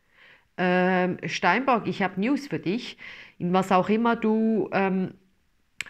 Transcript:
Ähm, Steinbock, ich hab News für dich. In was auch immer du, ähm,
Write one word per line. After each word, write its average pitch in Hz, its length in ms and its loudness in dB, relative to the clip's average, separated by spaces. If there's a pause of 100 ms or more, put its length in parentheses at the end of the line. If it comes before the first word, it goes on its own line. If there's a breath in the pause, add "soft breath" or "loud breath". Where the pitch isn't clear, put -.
(560 soft breath)
Ähm, 180 720 2
Steinbock, 208 600 0
ich - 120 -6
hab 190 160 -2
News 254 300 -2
für 156 140 -4
dich. 196 360 -6 (420 loud breath)
In 175 140 -2
was 185 200 2
auch 185 160 4
immer 233 260 2
du, 220 580 0
ähm, 190 420 0 (760)